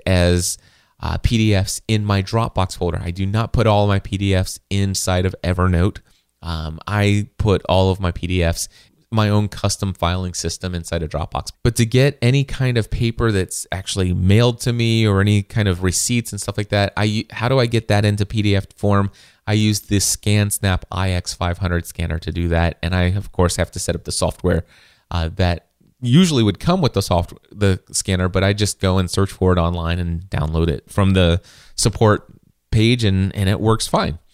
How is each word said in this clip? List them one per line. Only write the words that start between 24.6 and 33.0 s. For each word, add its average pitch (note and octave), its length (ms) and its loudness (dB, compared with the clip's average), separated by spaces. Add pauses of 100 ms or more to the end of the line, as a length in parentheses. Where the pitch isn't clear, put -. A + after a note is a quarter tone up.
uh, E2 260 -2
that F2 320 -2 (320)
usually C3+ 420 4
would G2+ 180 0
come F3+ 200 0
with C3 140 0
the G2 80 0
soft-, F2 320 -2 (160)
the G2 300 0 (120)
scanner, F#2 360 -2
but F#2 140 0
I G2+ 100 2
just G#2 280 -2
go F#2 180 2
and F2+ 120 -2
search F#2+ 200 0
for - 220 0
it F2 60 2
online E2+ 400 -2
and E2+ 320 -4
download D#2+ 380 0
it - 220 -6
from G2 220 2
the F2 300 4 (320)
support - 580 2 (380)
page, A#2 340 2